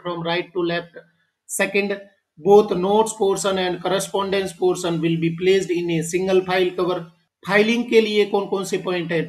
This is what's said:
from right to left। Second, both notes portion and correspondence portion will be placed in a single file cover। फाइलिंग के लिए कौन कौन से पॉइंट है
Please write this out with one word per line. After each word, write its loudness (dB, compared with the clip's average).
from -6
right -4
to -4
left। -4
Second, -2
both 4
notes 2
portion 0
and -2
correspondence -2
portion 0
will 2
be 0
placed 2
in -2
a 0
single 2
file 2
cover। -2
फाइलिंग 2
के 6
लिए 2
कौन -2
कौन -4
से -2
पॉइंट -4
है 0